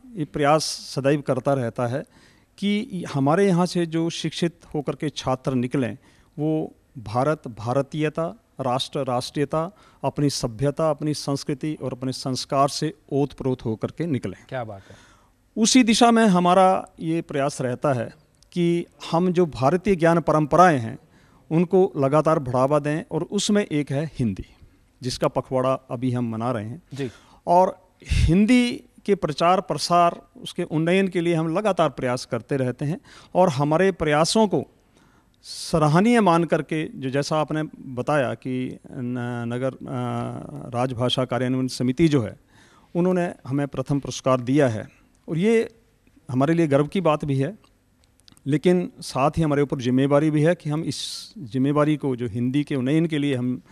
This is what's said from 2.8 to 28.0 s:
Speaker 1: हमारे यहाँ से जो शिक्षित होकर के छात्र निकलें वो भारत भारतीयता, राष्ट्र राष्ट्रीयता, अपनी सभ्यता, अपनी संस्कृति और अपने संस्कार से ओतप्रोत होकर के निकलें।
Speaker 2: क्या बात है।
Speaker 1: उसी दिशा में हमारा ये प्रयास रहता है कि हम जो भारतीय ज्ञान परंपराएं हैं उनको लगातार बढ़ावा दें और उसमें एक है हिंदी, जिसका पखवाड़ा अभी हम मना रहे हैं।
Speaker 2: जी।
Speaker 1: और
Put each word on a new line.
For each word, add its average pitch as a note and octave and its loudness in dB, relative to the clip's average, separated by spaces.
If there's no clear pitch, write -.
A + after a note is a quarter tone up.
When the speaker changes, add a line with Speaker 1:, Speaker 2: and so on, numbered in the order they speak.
Speaker 1:
हमारे D3 4
यहाँ F3+ 4
से F3 -2
जो E3 -2
शिक्षित - -4
होकर D3 -6
के D3+ -6
छात्र C3 -4
निकलें B2+ -2
वो D#3 -2
भारत B2+ -2
भारतीयता, D3 -4
राष्ट्र B2+ -2
राष्ट्रीयता, C#3 -4
अपनी C#3+ 0
सभ्यता, C3+ -2
अपनी D3+ -2
संस्कृति D3 -6
और B2+ -6
अपने C3 -6
संस्कार C3+ -2
से D3+ -6
ओतप्रोत C3+ -2
होकर A2 -4
के - -8
निकलें। B2+ -6
Speaker 2:
क्या C3 -8
बात G#2 -14
है। - -20
Speaker 1:
उसी A#3 6
दिशा A#3 4
में A3+ 6
हमारा F#3 4
ये E3 -2
प्रयास C#3+ -4
रहता B2+ -2
है - -8
कि E3+ 0
हम F3 2
जो F3+ 2
भारतीय D3+ 0
ज्ञान E3 2
परंपराएं D#3 4
हैं A2+ -8
उनको F3+ 2
लगातार D3+ 2
बढ़ावा C3 2
दें D3 -2
और D#3 -4
उसमें G3+ 0
एक D3 -4
है D3 -4
हिंदी, G#2+ -4
जिसका B2+ -2
पखवाड़ा C3 -2
अभी B2+ -6
हम A#2+ -4
मना A2+ -4
रहे G#2+ -6
हैं। B2 -12
Speaker 2:
जी। C3 -8
Speaker 1:
और F3+ 0